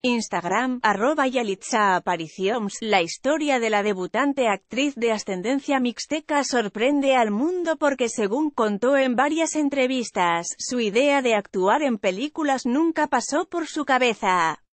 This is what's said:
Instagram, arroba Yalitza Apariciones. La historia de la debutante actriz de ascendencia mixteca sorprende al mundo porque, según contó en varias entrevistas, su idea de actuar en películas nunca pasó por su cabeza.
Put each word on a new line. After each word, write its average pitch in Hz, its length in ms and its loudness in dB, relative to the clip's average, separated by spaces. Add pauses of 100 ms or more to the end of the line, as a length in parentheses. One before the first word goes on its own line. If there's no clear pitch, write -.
Instagram, 233 760 -2
arroba 254 460 2
Yalitza 214 680 0
Apariciones. 190 840 -2
La 202 220 2
historia 285 560 -2
de 226 100 0
la 208 140 2
debutante 220 640 0
actriz 247 480 -2
de 226 160 0
ascendencia 220 680 -2
mixteca 285 640 -2
sorprende 262 720 0
al 226 140 4
mundo 320 480 -2
porque, 269 320 0
según 240 400 -2
contó 233 480 0
en 262 180 2
varias 302 400 0
entrevistas, 254 1000 0
su 247 220 -4
idea 262 420 2
de 233 140 2
actuar 208 480 0
en 240 160 0
películas 262 680 -2
nunca 302 400 2
pasó 285 420 -2
por 339 200 -6
su 302 180 -6
cabeza. 196 760 0 (100)